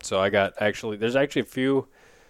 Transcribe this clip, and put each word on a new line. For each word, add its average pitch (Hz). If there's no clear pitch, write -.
so 101
I 98
got 98
actually, 104
there's 113
actually 143
a -
few, 131